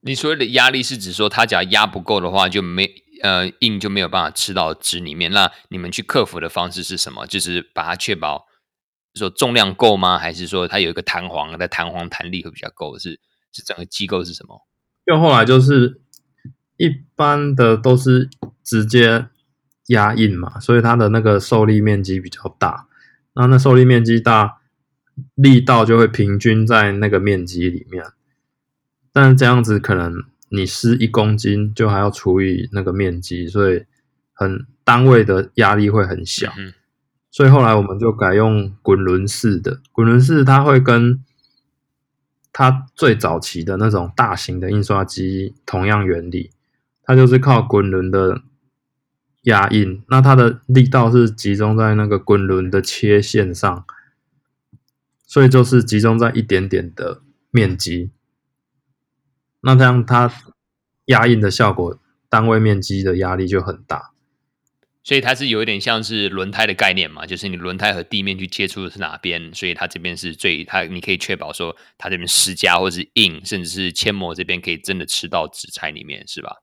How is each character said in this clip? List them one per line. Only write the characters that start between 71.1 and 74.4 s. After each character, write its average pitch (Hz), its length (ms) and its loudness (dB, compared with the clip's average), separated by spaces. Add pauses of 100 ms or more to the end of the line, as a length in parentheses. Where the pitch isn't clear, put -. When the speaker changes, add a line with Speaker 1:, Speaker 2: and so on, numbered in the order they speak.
Speaker 1:
以 92 40 -4
确 92 200 -10
保 73 160 -14
说 85 240 -12 (200)
它 - 120 -16
这 92 80 -8
边 87 100 -10
施 95 300 -2
加 90 200 0
或 92 140 0
是 87 240 -12
印， 90 300 -2
甚 95 180 -8
至 85 60 -12
是 92 240 -8
切 - 180 -4
膜 92 240 -8
这 90 80 -10